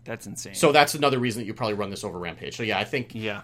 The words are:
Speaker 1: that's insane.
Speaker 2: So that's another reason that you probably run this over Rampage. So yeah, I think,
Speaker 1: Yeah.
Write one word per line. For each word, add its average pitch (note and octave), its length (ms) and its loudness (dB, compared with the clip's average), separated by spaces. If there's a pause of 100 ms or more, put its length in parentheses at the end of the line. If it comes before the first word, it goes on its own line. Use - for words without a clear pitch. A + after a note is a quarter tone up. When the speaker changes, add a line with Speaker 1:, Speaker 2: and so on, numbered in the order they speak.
Speaker 1:
that's - 220 -12
insane. G2+ 280 -12
Speaker 2:
So D3 180 4
that's D3 220 8
another C#3+ 240 4
reason A#2+ 220 -2
that A2 60 -8
you G#2+ 80 -6
probably A2+ 220 -2
run G2+ 120 -2
this G2 160 -8
over F2+ 140 -8
Rampage. E2+ 400 -8
So B2 40 -6
yeah, G#2+ 160 0
I G#2 60 0
think, - 300 -6
Speaker 1:
Yeah. G#2+ 300 -6